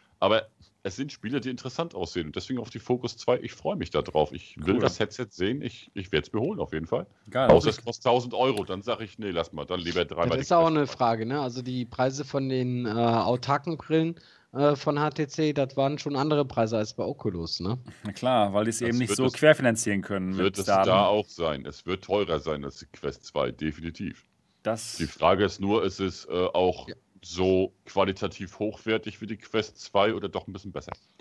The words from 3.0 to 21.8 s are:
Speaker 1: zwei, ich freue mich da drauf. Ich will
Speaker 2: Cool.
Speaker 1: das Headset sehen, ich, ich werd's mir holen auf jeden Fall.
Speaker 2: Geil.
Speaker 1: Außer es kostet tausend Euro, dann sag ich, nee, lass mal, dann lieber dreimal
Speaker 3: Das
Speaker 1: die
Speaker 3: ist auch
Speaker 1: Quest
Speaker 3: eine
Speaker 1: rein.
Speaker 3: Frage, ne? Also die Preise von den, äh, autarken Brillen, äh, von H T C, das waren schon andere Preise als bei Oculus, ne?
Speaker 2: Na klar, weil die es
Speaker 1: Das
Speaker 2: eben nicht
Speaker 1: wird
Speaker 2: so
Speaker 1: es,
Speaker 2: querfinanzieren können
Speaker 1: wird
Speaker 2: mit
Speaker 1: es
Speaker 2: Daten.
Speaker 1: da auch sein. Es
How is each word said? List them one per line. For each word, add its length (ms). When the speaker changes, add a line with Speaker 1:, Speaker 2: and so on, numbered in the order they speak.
Speaker 1:
zwei, 220
ich 140
freue 240
mich 140
da 120
drauf. 300
Ich 260
will 160
Speaker 2:
Cool. 60
Speaker 1:
das 180
Headset 320
sehen, 320
ich, 320
ich 160
werd's 220
mir 80
holen 180
auf 140
jeden 140
Fall. 200
Speaker 2:
Geil. 200
Speaker 1:
Außer 200
es 140
kostet 180
tausend 320
Euro, 300
dann 180
sag 180
ich, 160
nee, 140
lass 220
mal, 120
dann 140
lieber 260
dreimal 260
Speaker 3:
Das 80
Speaker 1:
die 40
Speaker 3:
ist 100
auch 100
Speaker 1:
Quest 80
Speaker 3:
eine 100
Speaker 1:
rein. 80
Speaker 3:
Frage, 380
ne? 140
Also 220
die 220
Preise 400
von 240
den, 360
äh, 40
autarken 880
Brillen, 400
äh, 220
von 240
H 120
T 180
C, 240
das 240
waren 240
schon 160
andere 280
Preise 340
als 160
bei 100
Oculus, 560
ne? 180
Speaker 2:
Na 100
klar, 400
weil 120
die 60
es 100
Speaker 1:
Das 80
Speaker 2:
eben 100
nicht 120
Speaker 1:
wird 80
Speaker 2:
so 80
Speaker 1:
es, 80
Speaker 2:
querfinanzieren 680
können 340
Speaker 1:
wird 200
Speaker 2:
mit 20
Speaker 1:
es 60
Speaker 2:
Daten. 240
Speaker 1:
da 180
auch 220
sein. 360
Es 220